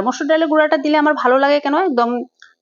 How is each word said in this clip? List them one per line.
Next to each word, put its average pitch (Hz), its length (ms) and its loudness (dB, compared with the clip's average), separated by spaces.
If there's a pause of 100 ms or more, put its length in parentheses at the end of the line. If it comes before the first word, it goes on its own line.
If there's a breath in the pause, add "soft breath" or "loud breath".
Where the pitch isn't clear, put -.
মসুর 254 240 -4
ডালের 320 220 0
গুঁড়াটা 311 260 2
দিলে 302 260 0
আমার 302 200 2
ভালো 247 200 2
লাগে 285 160 2
কেন, 285 160 -2 (140)
একদম 233 220 0 (500 soft breath)